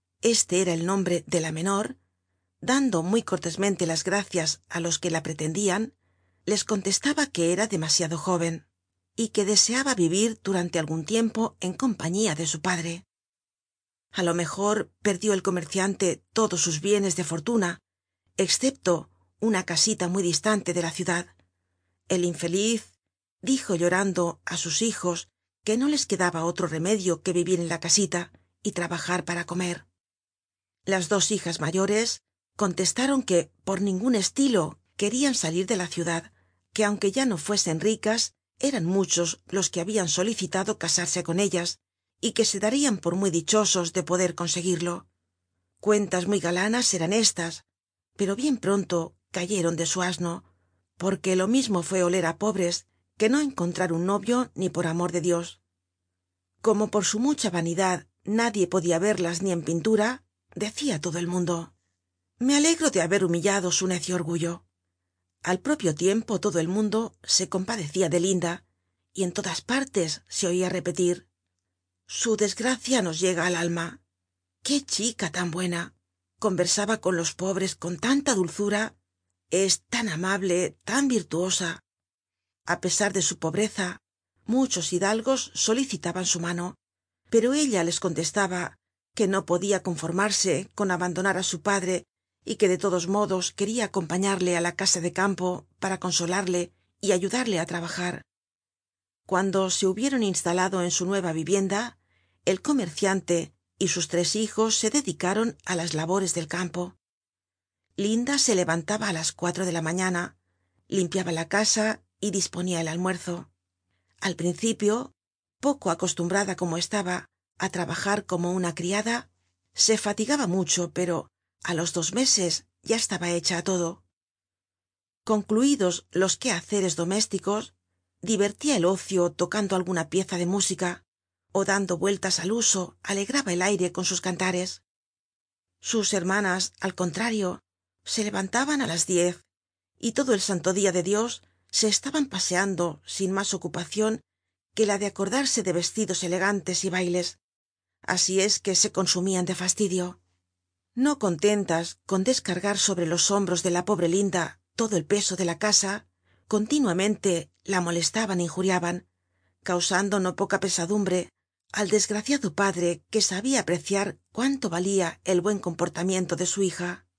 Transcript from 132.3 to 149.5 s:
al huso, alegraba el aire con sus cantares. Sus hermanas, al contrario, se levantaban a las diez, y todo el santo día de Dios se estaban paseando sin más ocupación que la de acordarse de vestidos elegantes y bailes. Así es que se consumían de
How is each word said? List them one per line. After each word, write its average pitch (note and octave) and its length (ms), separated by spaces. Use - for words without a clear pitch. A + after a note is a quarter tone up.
al F3+ 120
huso, G#3 500
alegraba G3 500
el F3 120
aire F#3 280
con F3+ 140
sus F#3 160
cantares. F#3 640
Sus G#3+ 340
hermanas, F#3+ 680
al F#3+ 120
contrario, F#3+ 680
se - 180
levantaban G#3+ 580
a B3 60
las E3 200
diez, F3 360
y A#3 140
todo B3+ 240
el F#3+ 60
santo F3+ 320
día G3 180
de F3 100
Dios G#3 400
se A3 140
estaban C#4 380
paseando F3+ 800
sin F#3+ 260
más G3 220
ocupación G3 640
que A3 100
la G3+ 120
de G3+ 80
acordarse G#3 580
de F#3 80
vestidos F3 540
elegantes F#3 580
y F#3+ 60
bailes. F3 500
Así F#3 400
es G#3 180
que F#3 160
se F#3+ 160
consumían F#3 540
de F3+ 100